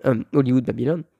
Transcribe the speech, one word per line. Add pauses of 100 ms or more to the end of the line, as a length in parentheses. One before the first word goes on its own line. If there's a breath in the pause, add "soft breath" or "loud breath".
euh, (120)
Hollywood
Babylon. (180)